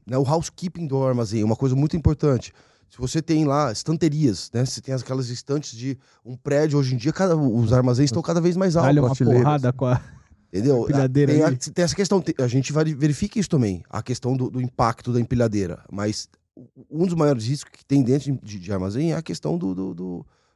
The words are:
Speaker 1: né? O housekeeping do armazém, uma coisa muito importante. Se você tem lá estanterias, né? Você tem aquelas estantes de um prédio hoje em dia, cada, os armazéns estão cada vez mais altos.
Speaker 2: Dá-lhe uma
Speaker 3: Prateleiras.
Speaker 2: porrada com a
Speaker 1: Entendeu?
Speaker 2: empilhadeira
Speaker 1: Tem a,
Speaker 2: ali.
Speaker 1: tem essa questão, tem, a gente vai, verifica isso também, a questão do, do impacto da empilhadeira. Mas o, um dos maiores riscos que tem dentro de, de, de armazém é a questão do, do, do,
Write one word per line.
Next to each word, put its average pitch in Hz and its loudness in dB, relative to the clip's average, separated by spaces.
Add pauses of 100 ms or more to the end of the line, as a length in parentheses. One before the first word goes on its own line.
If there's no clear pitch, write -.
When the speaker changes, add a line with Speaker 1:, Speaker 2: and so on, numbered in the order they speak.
Speaker 1:
né? 123 -4
O 139 2
housekeeping 165 -4
do 135 -2
armazém, 117 0
uma 113 2
coisa 131 0
muito 151 0
importante. 147 0 (360)
Se - -20
você 131 -4
tem 156 0
lá 139 2
estanterias, 151 -2
né? 120 0
Você 131 -4
tem 131 -8
aquelas 131 -6
estantes 139 -8
de 127 -8 (260)
um 123 -16
prédio 143 2
hoje 131 2
em 127 0
dia, 123 -2
cada, 185 0
os 120 2
armazéns 127 4
estão 165 -2
cada 170 -2
vez 170 2
mais 180 2
altos. 147 4
Speaker 2:
Dá-lhe 143 6
uma 131 4
Speaker 3:
Prateleiras. 123 4
Speaker 2:
porrada 135 2
com 131 -4
a 123 2 (540)
Speaker 1:
Entendeu? 117 2
Speaker 2:
empilhadeira 135 2
Speaker 1:
Tem 151 6
a, 151 4
Speaker 2:
ali. 131 0
Speaker 1:
tem 165 -2
essa 170 0
questão, 196 0
tem, 156 -4
a 127 2
gente 131 0
vai, 156 0
verifica 156 -2
isso 196 0
também, 104 0
a 107 -6
questão 127 -4
do, 123 -4
do 127 -4
impacto 123 -2
da 120 2
empilhadeira. 110 0
Mas 104 -6 (260)
o, 123 -20 (200)
um 160 -2
dos 170 -2
maiores 143 2
riscos 139 -6
que - -20
tem 139 2
dentro 135 0
de, 127 -4
de, 104 -14
de 90 -10
armazém 104 -2
é 151 -2
a 160 -6
questão 165 -6
do, 170 -6
do, 190 -6
do, 175 -10 (300)